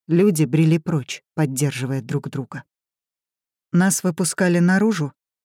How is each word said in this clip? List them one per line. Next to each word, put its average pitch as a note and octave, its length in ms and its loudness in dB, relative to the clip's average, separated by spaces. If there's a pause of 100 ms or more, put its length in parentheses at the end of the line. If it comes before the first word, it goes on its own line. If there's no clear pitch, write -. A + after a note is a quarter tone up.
Люди E3+ 340 4
брели D#3+ 380 2
прочь, D#3+ 420 -6 (120)
поддерживая C3+ 680 -4
друг C#3 260 -6
друга. C3+ 360 -10 (1040)
Нас F3+ 320 2
выпускали F3 560 0
наружу, F3+ 540 2 (320)